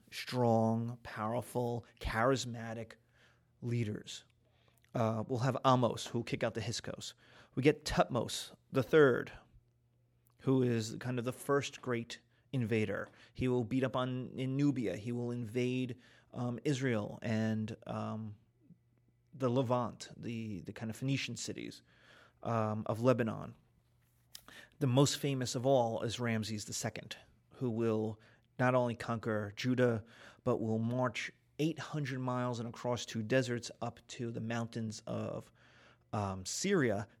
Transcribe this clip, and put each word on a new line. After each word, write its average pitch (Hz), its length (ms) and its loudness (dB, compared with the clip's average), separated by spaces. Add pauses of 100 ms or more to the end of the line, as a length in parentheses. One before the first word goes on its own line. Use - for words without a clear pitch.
(100)
strong, 117 920 4
powerful, 120 840 -4 (160)
charismatic 117 920 0 (680)
leaders. 117 640 -4 (680)
Uh, 110 340 2
we'll 127 100 0
have 127 180 2 (100)
Ahmose, 127 400 6
who - 120 -2
will 117 60 -2
kick - 180 -4
out 117 120 0
the 110 80 -4
Hyksos. - 500 -8 (420)
We 135 80 -2
get 143 220 4
Thutmose - 680 0 (200)
the 135 100 2
third, 139 480 6 (1120)
who 135 220 4
is 113 360 0
kind 127 200 -4
of 117 80 -2
the 123 60 -4
first - 500 -2
great 120 380 -4 (340)
invader. 107 560 0 (240)
He 127 140 0
will 123 160 2
beat 127 200 0
up 127 120 0
on, 127 380 -2
in 131 220 -2
Nubia. 127 400 2
He 110 160 -6
will 120 180 -4
invade, 123 680 -2 (360)
um, 123 320 -4
Israel 120 560 0
and, 110 560 0 (100)
um, 110 480 -6 (1000)
the 127 140 2
Levant, 123 680 0
the, 110 460 -8
the - 100 -12
kind 110 180 -8
of 107 60 -8
Phoenician 120 400 -2
cities, - 460 -8 (600)
um, 110 440 0
of 110 160 -2
Lebanon. 117 500 2 (1300)
The 147 60 0
most 135 320 4
famous 131 360 -2
of 123 120 0
all 120 340 4
is 113 180 -4
Ramses 110 460 -2
the - 80 -12
second, - 440 -8 (400)
who 127 120 -2
will 110 500 0 (400)
not 127 160 4
only 123 200 2
conquer 107 600 -2
Judah, 120 480 2 (400)
but 123 180 2
will 110 200 0
march 120 500 -2 (300)
eight 156 180 0
hundred 139 400 -4
miles 123 400 -2
and 117 100 -6
across 120 360 -2
two - 180 -4
deserts 120 480 2 (120)
up 120 260 -8
to 117 240 -6
the 120 80 -6
mountains 113 640 -4
of, 110 420 -6 (640)
um, 98 320 -2
Syria 127 600 2 (140)